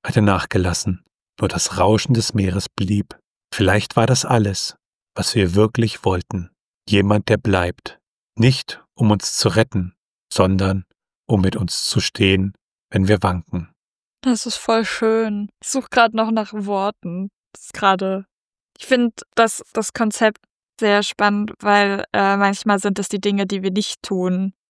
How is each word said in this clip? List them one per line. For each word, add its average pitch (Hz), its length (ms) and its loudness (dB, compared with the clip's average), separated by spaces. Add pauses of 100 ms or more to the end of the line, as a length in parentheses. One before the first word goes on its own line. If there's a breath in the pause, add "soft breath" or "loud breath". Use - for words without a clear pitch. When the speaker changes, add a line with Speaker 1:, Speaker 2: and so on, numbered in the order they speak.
Speaker 1:
hatte - 180 0
nachgelassen, 92 840 0 (360)
nur 98 100 0
das - 280 -4
Rauschen 104 360 2
des 113 200 0
Meeres 95 360 0
blieb. 101 500 -4 (340)
Vielleicht 101 420 0
war 113 120 4
das 127 180 0
alles, 104 520 0 (380)
was - 200 -4
wir 92 200 2
wirklich 110 500 0
wollten. 90 460 -4 (360)
Jemand, 101 420 2
der 107 80 2
bleibt, 90 600 -4 (380)
nicht - 460 0 (100)
um 110 180 2
uns - 240 -2
zu - 140 0
retten, 92 460 -2 (360)
sondern 95 540 0 (420)
um 104 140 2
mit 92 140 2
uns - 300 -4
zu - 140 -2
stehen, 98 540 0 (380)
wenn 95 160 0
wir 101 160 2
wanken. 90 480 -4 (500)
Speaker 2:
Das 247 240 0
ist 240 120 -8
voll 226 280 0
schön. 220 640 -2 (120)
Ich - 80 -10
such - 200 -4
grad 233 240 2
noch 220 180 0
nach 214 220 -2
Worten. 196 760 -6 (240)
Das - 120 -20
ist - 80 -20
gerade, 190 520 0 (520)
ich - 80 -18
find 240 360 0 (140)
das, - 280 2 (100)
das - 200 -4
Konzept 214 460 0 (400)
sehr 208 240 2
spannend, 208 560 -2
weil, 202 540 2
äh, 196 240 2
manchmal 202 420 0
sind 196 200 -2
es 196 80 -6
die 196 140 -6
Dinge, 202 260 0
die 190 160 -4
wir 190 80 -2
nicht - 320 -4
tun, 185 500 -2 (160)